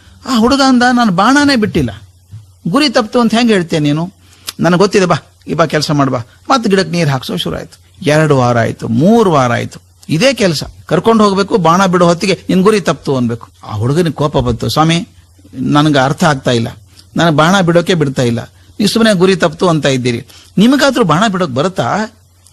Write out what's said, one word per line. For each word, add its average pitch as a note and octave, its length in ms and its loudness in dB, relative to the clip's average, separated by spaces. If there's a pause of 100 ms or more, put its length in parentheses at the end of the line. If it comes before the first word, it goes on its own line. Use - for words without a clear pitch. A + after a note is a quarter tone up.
(260)
ಆ B3+ 100 -2
ಹುಡುಗ B3 300 2
ಅಂದ, B3+ 160 4 (100)
"ನಾನು A#3+ 200 2
ಬಾಣನೇ C4+ 440 2
ಬಿಟ್ಟಿಲ್ಲ, F3+ 340 -2 (760)
ಗುರಿ C#4 200 0
ತಪ್ತು A#3+ 320 -2
ಅಂತ A3+ 140 0
ಹೆಂಗ್ A#3 180 2
ಹೇಳ್ತೀಯ F3 260 -2
ನೀನು? D3+ 340 -2 (480)
ನನಗೆ E3+ 180 2
ಗೊತ್ತಿದೆ, G3 280 2
ಬಾ, E3+ 100 0 (300)
ಈ - 80 -6
ಬಾ, D#3+ 120 0
ಕೆಲಸ D3+ 240 -4
ಮಾಡ್ಬಾ." C3+ 280 0 (320)
ಮತ್ತೆ A#3 200 0
ಗಿಡಕ್ಕೆ F#3+ 200 0
ನೀರು E3 200 -2
ಹಾಕ್ಸೋ C3+ 260 -6
ಶುರು E3+ 200 -6
ಆಯ್ತು. - 500 -14
ಎರಡು D3+ 300 2
ವಾರ B2 220 2
ಆಯ್ತು, A2+ 300 -4
ಮೂರು F#3+ 420 4
ವಾರ C3 220 2
ಆಯ್ತು, A2+ 280 -8 (280)
ಇದೇ A#3 260 0
ಕೆಲಸ. F3+ 300 -2 (220)
ಕರ್ಕೊಂಡು A3 380 2
ಹೋಗ್ಬೇಕು, G3 320 0
ಬಾಣ F3 300 2
ಬಿಡೋ F3+ 200 2
ಹೊತ್ತಿಗೆ F3 420 0
"ನಿನ್ F3+ 140 2
ಗುರಿ G#3 180 2
ತಪ್ತು" D3 360 -4
ಅನ್ಬೇಕು. A#2+ 320 -4 (180)
ಆ F2+ 60 -12
ಹುಡುಗನಿಗೆ C#3+ 400 -2
ಕೋಪ D3 260 -2
ಬಂತು. A#2+ 300 -2
"ಸ್ವಾಮಿ, E3 400 0 (460)
ನನ್ಗೆ C#3+ 440 0
ಅರ್ಥ C3 260 0
ಆಗ್ತಾ D3 260 0
ಇಲ್ಲ, A#2 180 -2 (480)
ನಾನು E3 160 0
ಬಾಣ E3 280 2
ಬಿಡೋಕೆ E3+ 340 2
ಬಿಡ್ತಾ C#3 280 -2
ಇಲ್ಲ, A#2 180 -2 (380)
ನೀವು G#3 100 0
ಸುಮ್ಮನೆ A3 300 2
ಗುರಿ F#3 180 2
ತಪ್ತು E3+ 320 -2
ಅಂತ D#3 180 0
ಇದ್ದೀರಿ, B2 400 -2 (320)
ನಿಮಗಾದ್ರೂ C4 460 2
ಬಾಣ E3 280 2
ಬಿಡೋಕ್ F3+ 200 -4
ಬರುತ್ತಾ? E3 640 -4 (380)